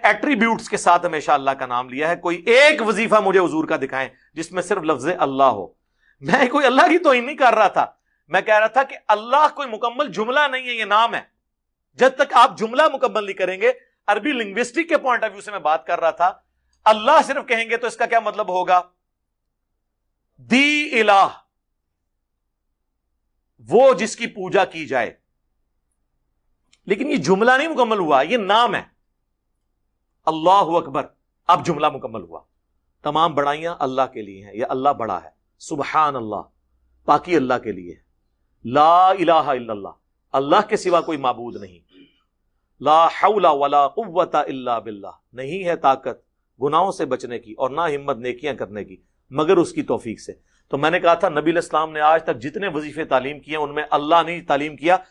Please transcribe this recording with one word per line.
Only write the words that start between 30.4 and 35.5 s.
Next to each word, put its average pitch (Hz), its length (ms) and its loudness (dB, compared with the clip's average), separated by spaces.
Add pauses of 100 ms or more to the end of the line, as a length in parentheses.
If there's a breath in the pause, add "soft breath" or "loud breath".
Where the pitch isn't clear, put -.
अकबर, 143 280 -4 (460)
अब 165 140 2
जुमला 151 280 -2
मुकम्मल 113 300 -10
हुआ। 82 240 -18 (580)
तमाम 156 320 0
बड़ाइयां 151 420 -2
अल्लाह 131 300 -2
के 123 140 -14
लिए 98 220 -16
हैं, 101 100 -20
यह 117 140 -6
अल्लाह 135 280 0
बड़ा 104 240 -6
है। 80 140 -20 (280)